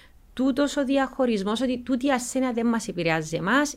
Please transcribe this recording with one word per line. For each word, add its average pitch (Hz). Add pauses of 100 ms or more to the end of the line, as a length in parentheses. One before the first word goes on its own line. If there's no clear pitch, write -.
(320)
τούτος 269
ο 285
διαχωρισμός, 247
ότι 254
τούτη 247
η 285
ασθένεια 254
δεν 233
μας 226
επηρεάζει 165
εμάς, 247